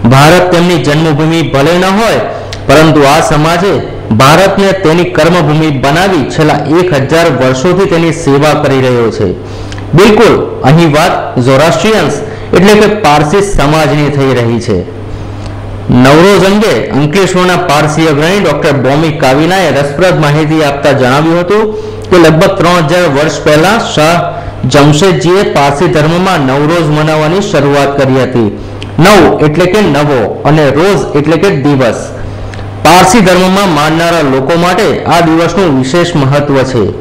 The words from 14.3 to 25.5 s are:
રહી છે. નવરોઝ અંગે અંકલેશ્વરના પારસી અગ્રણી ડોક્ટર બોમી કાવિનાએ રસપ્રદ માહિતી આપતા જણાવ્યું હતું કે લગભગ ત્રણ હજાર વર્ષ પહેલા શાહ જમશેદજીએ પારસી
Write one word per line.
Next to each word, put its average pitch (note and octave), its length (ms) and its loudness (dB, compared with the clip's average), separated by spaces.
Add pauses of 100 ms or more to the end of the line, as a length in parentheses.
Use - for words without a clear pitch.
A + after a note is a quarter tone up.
રહી A#2 260 0
છે. F#2+ 260 -4 (1040)
નવરોઝ D#3+ 560 4
અંગે G3 440 0
અંકલેશ્વરના F3 680 0
પારસી D3+ 520 0
અગ્રણી D#3+ 320 0
ડોક્ટર D3+ 320 -2
બોમી C#3 400 0
કાવિનાએ D#3 600 0
રસપ્રદ C#3+ 480 0
માહિતી D#3 440 0
આપતા C#3+ 280 0
જણાવ્યું C#3 480 2
હતું G#3+ 420 -2
કે - 360 -4
લગભગ E3+ 400 2
ત્રણ E3 120 0
હજાર F3 320 0
વર્ષ D3+ 420 -2
પહેલા E3 340 2 (180)
શાહ D#3+ 420 0 (320)
જમશેદજીએ D#3 720 2
પારસી C#3+ 440 0